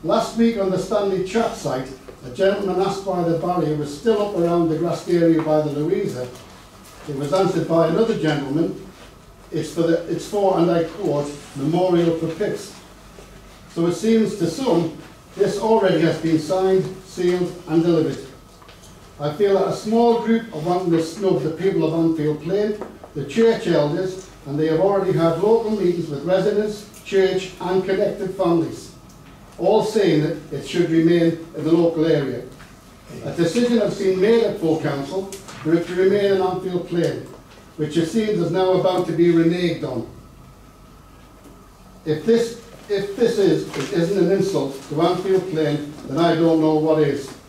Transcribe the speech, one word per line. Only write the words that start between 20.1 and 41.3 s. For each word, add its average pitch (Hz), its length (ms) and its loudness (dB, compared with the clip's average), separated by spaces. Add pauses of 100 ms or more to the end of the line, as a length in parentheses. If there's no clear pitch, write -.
group 226 320 0
are 151 60 -8
wanting 175 320 0
to 160 100 2
snub 180 400 -2
the 156 80 -2
people 170 340 -2
of 156 80 0
Anfield 156 500 0
Plain, 208 320 -2 (400)
the 139 120 -6
church 226 400 2
elders, 160 600 -2 (180)
and 143 120 -4
they 156 100 2
have 160 120 2
already 190 320 2
had 165 300 2
local 220 300 2
meetings 175 360 0
with 143 160 -8
residents, 202 640 0 (180)
church 190 560 0
and 185 240 0
connected 196 500 -2
families, 170 600 0 (640)
all 214 260 4
saying 160 380 2
that - 140 -2 (160)
it 135 140 -8
should 170 240 0
remain 165 420 4 (240)
in 151 80 -8
the 160 80 4
local 165 340 4
area. 135 380 0 (800)
A 139 80 -8
decision 233 460 2
has 202 200 0
been 185 220 0
made 220 240 4
at 196 140 -2
full 160 220 0
council 147 440 -4 (380)
for 156 120 2
it 170 140 0
to 175 80 -6
remain 196 400 2
in 185 40 0
Anfield 180 480 -4
Plain, 165 380 -2 (500)
which 151 220 -2
it 160 80 0
seems 214 340 -2
is - 100 -2
now 185 220 2
about 180 340 2
to 165 60 -6
be 170 220 4
reneged 165 500 2
on. 120 240 -8 (2000)